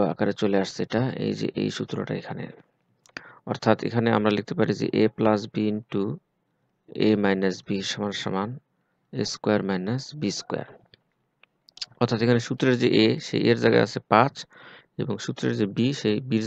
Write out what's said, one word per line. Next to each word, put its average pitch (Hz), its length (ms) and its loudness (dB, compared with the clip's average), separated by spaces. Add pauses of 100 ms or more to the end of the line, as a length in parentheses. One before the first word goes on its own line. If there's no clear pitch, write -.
(120)
আকারে 104 300 -2
চলে 101 220 2
আসছে - 240 -8
এটা, 113 140 0 (240)
এই 104 140 -2
যে 107 80 -2 (140)
এই 104 160 0
সূত্রটা 104 440 -6
এখানে। - 220 -12 (1080)
অর্থাৎ 110 260 4 (100)
এখানে 113 300 0
আমরা 107 200 2
লিখতে - 220 -6
পারি 107 220 2
যে - 60 0 (140)
a - 20 6 (140)
plus 107 240 2 (120)
b - 20 -20 (160)
into 107 320 -4 (1040)
a - 20 6 (140)
minus 95 320 2 (120)
b - 20 -6 (220)
সমান 101 220 -4 (100)
সমান 98 260 -2 (720)
a 110 40 -4 (100)
square 104 360 2
minus 98 340 -2 (160)
b - 40 -4 (180)
square। - 300 -8 (1300)
অর্থাৎ 120 240 2
এখানে 120 220 4
সূত্রের 131 340 2
যে 123 60 4 (160)
a, - 20 6 (220)
সেই 110 220 -2
এর 117 140 4
জায়গায় 117 240 4
আছে - 120 -10 (140)
পাঁচ 120 220 6 (680)
এবং 104 120 -4 (100)
সূত্রের 127 340 -4
যে 107 60 2 (120)
b, - 0 - (240)
সেই 107 160 0 (120)
b-র 110 180 0